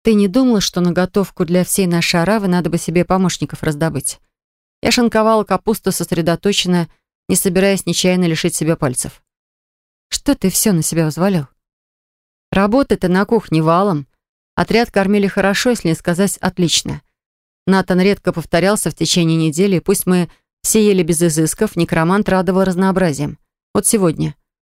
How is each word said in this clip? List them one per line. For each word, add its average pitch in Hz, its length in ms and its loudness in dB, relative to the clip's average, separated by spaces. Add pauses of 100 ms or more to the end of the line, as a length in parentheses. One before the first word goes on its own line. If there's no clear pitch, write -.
"Ты 226 140 2
не 202 120 2
думала, 233 340 2
что - 200 -4
на 175 100 2
готовку 180 540 -2
для 175 180 0
всей 190 220 -2
нашей 170 360 0
аравы 196 260 0
надо 175 240 0
бы 170 80 -2
себе 170 260 0
помощников 185 560 -2
раздобыть?" 151 580 -4 (640)
Я 226 100 0
шинковала 220 520 2
капусту 190 480 -2
сосредоточенно, 175 1000 -2 (400)
не - 60 2
собираясь 196 500 0
нечаянно 180 400 0
лишить 165 300 -2
себя 160 200 -2
пальцев. - 480 -6 (840)
"Что - 240 -2
ты 190 160 0
все 208 240 0
на 160 80 2
себя 160 240 -2
взвалил?" 160 400 -2 (1040)
"Работы-то 202 580 0
на 185 160 2
кухне 160 360 0
валом. 165 460 0 (480)
Отряд 220 340 0
кормили 196 380 2
хорошо, 196 420 0
если 208 200 -2
не 165 40 2
сказать 180 440 -2
отлично". - 680 -4 (640)
Натан 185 340 2
редко 190 320 0
повторялся 175 560 0
в - 60 -8
течение 160 420 0
недели, 160 380 0
и 160 60 0
пусть - 260 -2
мы 180 240 0 (320)
все 220 200 2
ели 196 200 4
без 160 180 0
изысков, 160 540 0
некромант 170 520 0
радовал 190 360 2
разнообразием. 180 720 0 (360)
Вот 202 120 0
сегодня. 160 500 0 (280)